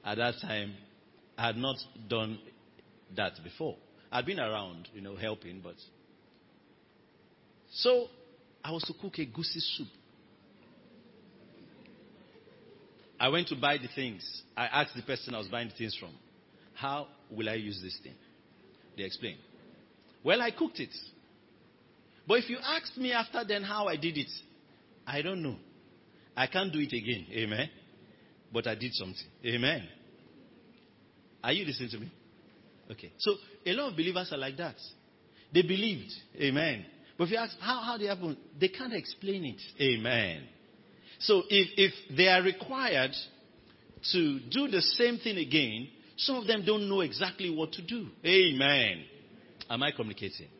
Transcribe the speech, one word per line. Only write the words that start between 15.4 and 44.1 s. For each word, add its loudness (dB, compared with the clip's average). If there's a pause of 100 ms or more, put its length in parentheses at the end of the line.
buying -6
the -18
things -6
from, -12 (640)
"How -4 (240)
will -4
I -2
use -6
this -12
thing?" -18 (840)
They -6
explained. -8 (840)
Well, 6
I 2
cooked -2
it. -8 (1300)
But 8
if -4
you -4
asked -4
me 0
after 0
then 0
how 0
I 0
did -2
it, -4 (800)
I -2
don't -2
know. -2 (840)
I 4
can't 0
do 0
it 0
again. -2
Amen. -2 (840)
But 0
I 0
did -6
something. -8 (160)
Amen. 0 (1600)
Are 0
you 0
listening -6
to -10
me? -10 (800)
Okay. -16
So, 2 (340)
a 2
lot -2
of -8
believers 0
are -4
like -4
that. -6 (760)
They 10
believed. 0 (280)
Amen. 2 (320)
But 2
if -2
you 2
ask, -4
"How, -2
how -4
did -2
it 0
happen?" -2 (220)
They 4
can't -2
explain -4
it. -6 (200)
Amen. 2 (760)
So, 6
if, 6
if 4
they 8
are 8
required 2 (1000)